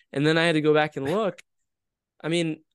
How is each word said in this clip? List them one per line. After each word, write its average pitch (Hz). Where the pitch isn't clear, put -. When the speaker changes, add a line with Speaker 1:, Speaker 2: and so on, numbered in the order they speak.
Speaker 1:
And 143
then 160
I 165
had 170
to 156
go 151
back 151
and 135
Speaker 2:
<laughs> 139
Speaker 1:
look. 196
I 151
mean, 165